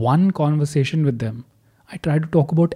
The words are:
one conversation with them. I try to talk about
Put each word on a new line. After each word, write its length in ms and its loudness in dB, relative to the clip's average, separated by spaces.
one 240 4
conversation 800 0
with 80 -8
them. 260 -8
I 60 -14
try 120 0
to 140 -4
talk 240 2
about 180 2